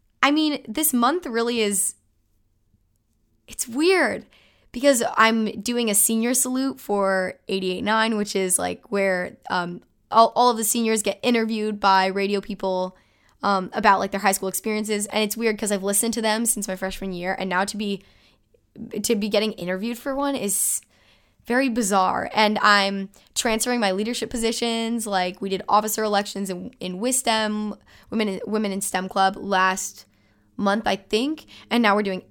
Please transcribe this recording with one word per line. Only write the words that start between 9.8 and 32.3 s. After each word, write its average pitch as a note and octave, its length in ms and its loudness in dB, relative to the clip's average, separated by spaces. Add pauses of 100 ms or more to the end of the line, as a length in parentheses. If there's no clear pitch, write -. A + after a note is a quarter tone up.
all, A3+ 240 6
all B3 160 4
of A3+ 60 0
the A3 80 -4
seniors A3 360 0
get - 220 -2
interviewed A3 560 0
by F#3+ 280 4
radio G3 340 0
people, F#3 560 -4 (440)
um, F#3+ 300 0
about, G3+ 280 4
like, G3 120 -2
their G3 80 -2
high G3 140 2
school F#3+ 160 -4
experiences. G#3+ 580 -4
And G#3+ 160 0
it's G#3 140 -2
weird A3 200 0
'cause G#3 140 -2
I've G3 120 -2
listened G3+ 320 0
to A#3 60 -4
them A3 240 0
since - 220 -2
my F#3 80 -4
freshman F#3+ 380 -6
year, F3+ 260 -4
and F#3+ 100 -4
now F#3 140 2
to G3+ 140 -6
be, G3+ 260 -4 (960)
to A#3 140 0
be G#3 140 -2
getting G#3 240 2
interviewed F#3+ 440 -6
for C4+ 160 -6
one C#4 220 -2
is - 460 -2 (640)
very B3+ 240 2
bizarre. G3 640 0
And G#3+ 260 2
I'm G3 520 4 (220)
transferring A#3+ 460 0
my G3 140 2
leadership G#3+ 360 -4
positions. A3+ 800 -2
Like, F#3 340 -2
we G3 60 -4
did F#3+ 220 -4
officer G#3+ 340 2
elections G3+ 460 -2
in, F#3 220 -8 (100)
in F3+ 180 -6
wisdom, G#3+ 760 0 (340)
Women A3 180 0
in, F#3+ 180 -4
Women G#3 280 -2
in G3 80 -4
stem F#3 260 -4
Club F#3+ 300 0
last F#3+ 680 -2 (520)
month, G3+ 300 0
I G3+ 80 2
think. B3+ 500 -4 (240)
And A#3+ 140 4
now G3+ 120 6
we're G#3+ 60 2
doing F#3+ 300 -4